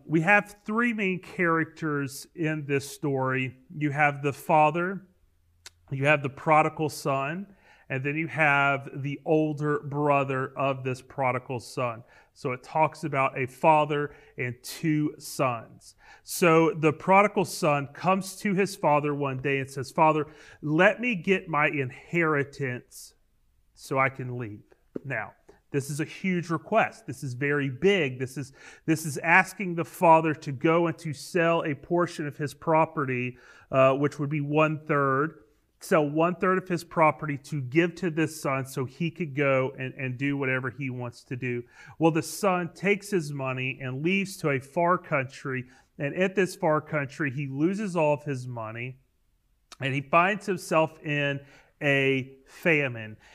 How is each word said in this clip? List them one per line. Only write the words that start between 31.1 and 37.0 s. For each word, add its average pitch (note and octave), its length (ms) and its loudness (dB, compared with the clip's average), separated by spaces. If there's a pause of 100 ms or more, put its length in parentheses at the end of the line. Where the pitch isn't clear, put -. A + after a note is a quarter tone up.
sell E3+ 500 0
a D#3 120 -4
portion E3+ 520 -2
of C#3+ 100 -10
his D3 160 -6
property, C#3 840 0 (340)
uh, C3+ 220 6
which C#3+ 260 -2
would C#3+ 100 -4
be D3+ 120 -4
one-third, D3 1040 0 (380)
sell D3+ 280 2
one-third F3+ 480 2
of F#3 100 -4
his F3 160 -4
property D3+ 540 0